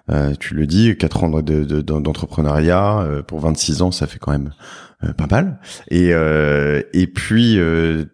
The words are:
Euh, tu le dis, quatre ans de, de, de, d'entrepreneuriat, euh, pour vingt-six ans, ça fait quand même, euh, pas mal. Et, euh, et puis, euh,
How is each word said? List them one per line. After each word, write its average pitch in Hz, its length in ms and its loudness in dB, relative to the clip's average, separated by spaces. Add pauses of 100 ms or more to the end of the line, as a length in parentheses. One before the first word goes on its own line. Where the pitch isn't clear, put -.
(100)
Euh, 73 280 0
tu - 160 -10
le 76 120 0
dis, 101 320 4
quatre - 260 0
ans 82 60 0
de, 78 100 0
de, 76 240 0
de, 76 160 -2
d'entrepreneuriat, 78 1200 0
euh, 73 220 -4
pour 78 180 -10
vingt-six 78 400 -2
ans, 87 120 2
ça 76 140 -4
fait - 120 -14
quand - 120 -6
même, 71 220 -2 (520)
euh, 76 100 -4
pas 78 120 -2
mal. 143 320 0 (300)
Et, 87 240 4
euh, 73 680 2 (100)
et 92 140 2
puis, 113 520 2
euh, 82 560 0